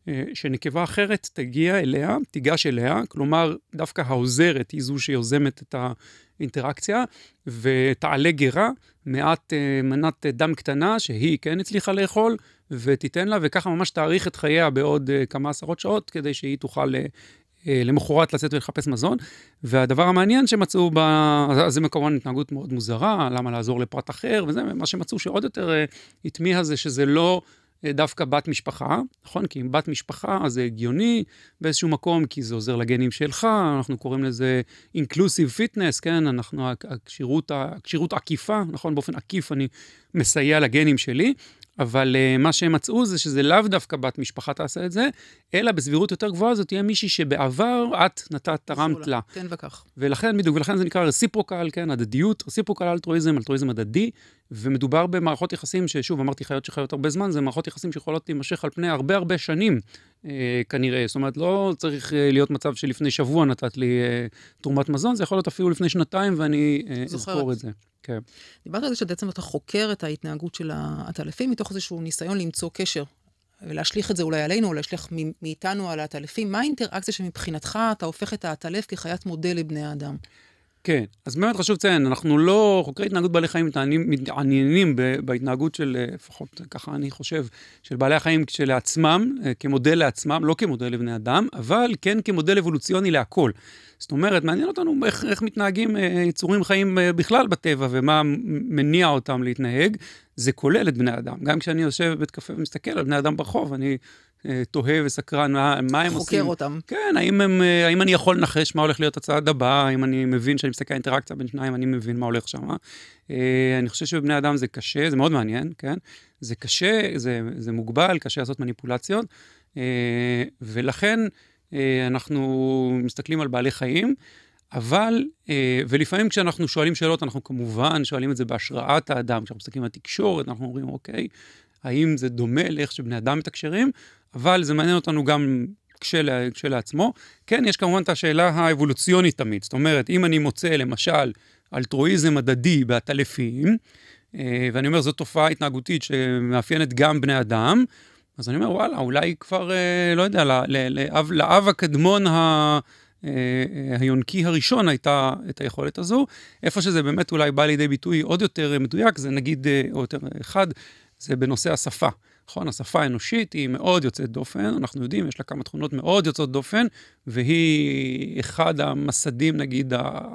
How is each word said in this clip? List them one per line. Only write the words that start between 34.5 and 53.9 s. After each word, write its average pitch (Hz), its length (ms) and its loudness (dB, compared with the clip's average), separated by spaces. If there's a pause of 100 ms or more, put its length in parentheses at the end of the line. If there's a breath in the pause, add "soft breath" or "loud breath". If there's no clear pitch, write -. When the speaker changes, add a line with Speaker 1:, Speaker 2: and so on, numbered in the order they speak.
Speaker 1:
inclusive 156 600 2
fitness, 202 440 0
כן? 165 260 0
אנחנו, 127 420 -4
ה-, 123 40 -4 (160)
הכשירות 139 600 -4
ה-, 143 240 -4
הכשירות - 380 -4
עקיפה, 208 480 -4 (100)
נכון? 156 240 -4
באופן - 200 -4
עקיף 170 360 -6
אני 135 160 0 (460 loud breath)
מסייע 151 460 2
לגנים 143 380 4
שלי, 160 360 0 (460 loud breath)
אבל, 131 360 2
אה, 131 220 4
מה 151 160 4
שהם 165 180 2
מצאו 220 340 2
זה 185 120 -2
שזה 143 260 0
לאו 196 240 6
דווקא 185 300 -2
בת 127 200 -4
משפחה 139 360 -6
תעשה 165 320 -6
את 180 60 -4
זה, 240 180 0 (440 loud breath)
אלא 220 180 2
בסבירות 156 400 0
יותר 208 180 -4
גבוהה, 214 260 2
זאת 202 120 -2
תהיה 190 140 -2
מישהי 202 280 0
שבעבר 156 760 0 (200)
את - 160 -2 (100)
נתת, 156 380 -4
Speaker 2:
עזרו 147 180 0
Speaker 1:
תרמת 151 200 -2
Speaker 2:
לה. 127 100 0
Speaker 1:
לה. - 20 0 (140)
Speaker 2:
תן 185 160 -10
וקח. 156 360 -14 (120)
Speaker 1:
ולכן, 143 400 0
בדיוק, 165 180 2
ולכן 170 220 0
זה 185 60 2
נקרא 180 200 0
רסיפרוקל, 175 680 0
כן, 170 180 -4
הדדיות, 131 560 0
רסיפרוקל 202 380 -2
אלטרואיזם, 165 520 0
אלטרואיזם 135 320 -2
הדדי, 117 420 0 (400 soft breath)